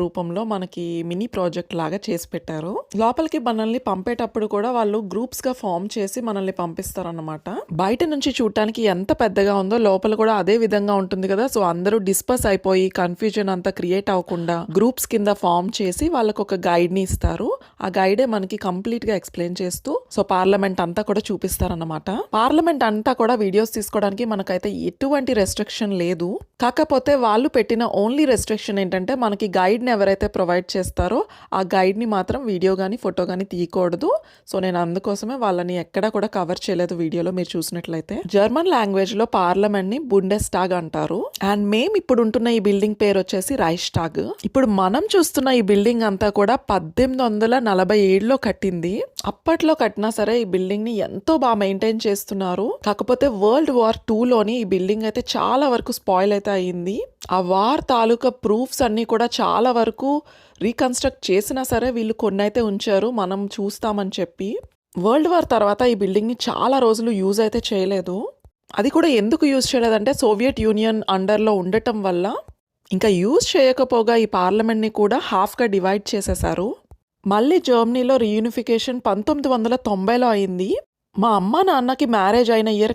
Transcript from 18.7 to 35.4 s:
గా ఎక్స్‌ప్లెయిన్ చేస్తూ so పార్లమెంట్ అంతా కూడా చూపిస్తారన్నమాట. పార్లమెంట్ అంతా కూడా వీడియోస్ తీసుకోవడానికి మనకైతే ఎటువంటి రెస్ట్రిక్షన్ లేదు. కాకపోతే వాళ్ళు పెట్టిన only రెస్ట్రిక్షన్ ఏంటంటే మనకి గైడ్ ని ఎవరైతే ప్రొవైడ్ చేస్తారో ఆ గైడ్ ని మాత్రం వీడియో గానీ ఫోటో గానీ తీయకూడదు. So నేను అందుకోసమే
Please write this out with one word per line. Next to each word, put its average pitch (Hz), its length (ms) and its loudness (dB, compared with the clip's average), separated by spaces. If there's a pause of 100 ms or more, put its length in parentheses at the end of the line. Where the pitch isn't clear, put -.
గా 214 120 0
ఎక్స్‌ప్లెయిన్ 175 400 -6
చేస్తూ 185 300 -6 (240)
so 214 60 0 (140)
పార్లమెంట్ 190 500 2
అంతా 175 240 -4
కూడా 208 200 0
చూపిస్తారన్నమాట. 170 800 -4 (260)
పార్లమెంట్ 294 540 2
అంతా 214 300 0
కూడా 233 220 2
వీడియోస్ 208 340 0
తీసుకోవడానికి 202 560 -2
మనకైతే 196 360 -4 (220)
ఎటువంటి 269 500 -2
రెస్ట్రిక్షన్ 208 520 -2 (100)
లేదు. 175 260 -2 (360)
కాకపోతే 277 480 2 (120)
వాళ్ళు 226 320 4
పెట్టిన 226 260 2 (200)
only 269 300 2
రెస్ట్రిక్షన్ 214 500 -2
ఏంటంటే 185 300 -2 (120)
మనకి 214 220 -2 (120)
గైడ్ 202 280 2
ని 254 100 0
ఎవరైతే 196 400 2
ప్రొవైడ్ 180 380 0
చేస్తారో 185 440 -2 (400)
ఆ - 20 0 (140)
గైడ్ 190 280 2
ని 240 140 -4
మాత్రం 190 240 -2 (120)
వీడియో 185 200 2 (100)
గానీ 196 220 -4
ఫోటో 180 260 -2
గానీ 185 220 -4
తీయకూడదు. 180 580 -2 (400)
So 196 160 -2
నేను 175 180 0
అందుకోసమే 202 600 -4